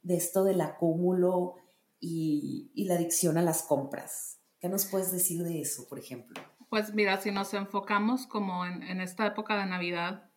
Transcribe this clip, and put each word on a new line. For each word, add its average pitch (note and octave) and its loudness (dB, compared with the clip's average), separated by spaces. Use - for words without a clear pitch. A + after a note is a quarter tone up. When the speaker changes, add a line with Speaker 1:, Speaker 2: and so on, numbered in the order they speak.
Speaker 1:
de F3+ 2
esto F#3+ 2
del F#3+ 4
acúmulo F3+ 2
y, D3+ -2
y - 0
la F3+ 4
adicción E3+ 2
a E3+ 4
las E3 2
compras? - -2
¿Qué F3+ -4
nos G3 -2
puedes F#3 0
decir F3 0
de E3+ -2
eso, - -6
por C3 -10
ejemplo? - -12
Speaker 2:
Pues G#3 -2
mira, G3+ 2
si G3+ -2
nos G3 -4
enfocamos G#3 0
como F#3 -4
en, F3+ -8
en F#3 -6
esta F#3 -2
época G#3 -2
de G3 0
Navidad F3 -4